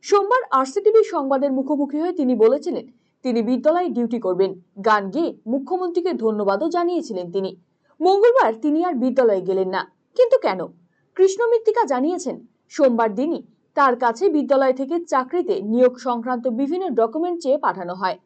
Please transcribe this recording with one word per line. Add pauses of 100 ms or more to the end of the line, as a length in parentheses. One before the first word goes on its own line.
সোমবার (100)
আরসিটিভি
সংবাদের
মুখোমুখি
হয়ে
তিনি
বলেছিলেন (400)
তিনি
বিদ্যালয়ে
ডিউটি
করবেন। (340)
গান
গেয়ে (160)
মুখ্যমন্ত্রীকে
ধন্যবাদও
জানিয়েছিলেন
তিনি। (480)
মঙ্গলবার (100)
তিনি
আর
বিদ্যালয়ে
গেলেন
না। (360)
কিন্তু
কেন? (580)
কৃষ্ণ
মৃত্তিকা
জানিয়েছেন (380)
সোমবার
দিনই (360)
তার
কাছে
বিদ্যালয়
থেকে (100)
চাকরিতে
নিয়োগ
সংক্রান্ত
বিভিন্ন
ডকুমেন্ট
চেয়ে
পাঠানো
হয়